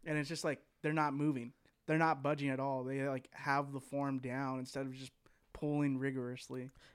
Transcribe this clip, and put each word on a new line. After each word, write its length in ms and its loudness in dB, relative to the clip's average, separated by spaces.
And 100 0
it's 120 0
just 160 -4
like, 180 0
they're 100 2
not 200 4
moving. 420 0
They're 120 4
not 240 4
budging 280 2
at 100 0
all. 240 0
They, 240 0
like, 240 -4
have 400 0
the 80 -6
form 400 -2
down 400 -2
instead 260 -6
of 80 -8
just 160 -12
pulling 440 2
rigorously. 720 -4